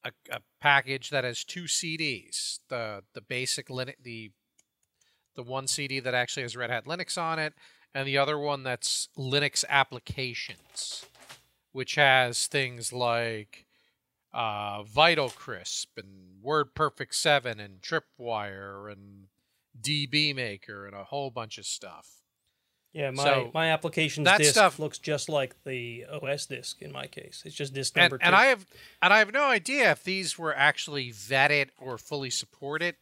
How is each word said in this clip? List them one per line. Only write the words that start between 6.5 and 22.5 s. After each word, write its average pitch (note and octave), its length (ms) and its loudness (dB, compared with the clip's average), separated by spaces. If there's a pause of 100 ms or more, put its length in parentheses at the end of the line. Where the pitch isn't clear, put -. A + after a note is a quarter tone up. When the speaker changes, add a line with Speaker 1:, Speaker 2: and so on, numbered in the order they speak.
Speaker 1:
Red A#2+ 140 -4
Hat A2+ 160 -4
Linux E3+ 300 -6
on D#3+ 220 -2
it, D#3 160 -4 (400)
and C3+ 140 -4
the C3+ 80 2
other C#3+ 220 8
one C#3+ 240 0
that's - 560 -2
Linux C#3 500 2
applications, - 1400 -2 (680)
which C3 240 -6
has C3 500 6
things B2 440 -4
like, A#2 760 -2 (680)
uh, G#2 520 -6
Vital D3 440 2
Crisp - 720 -12
and F#2+ 440 -20
WordPerfect C#3+ 720 -2
seven B2+ 480 2
and G2 220 -16
Tripwire G#2 1080 -8
and G2+ 340 -20 (540)
D C#3+ 280 -2
B D3 260 2
Maker G#2 540 -8
and G2+ 100 -16
a G2 80 -12
whole C#3 260 -6
bunch A2+ 280 -10
of G2+ 80 -14
stuff. - 560 -12 (720)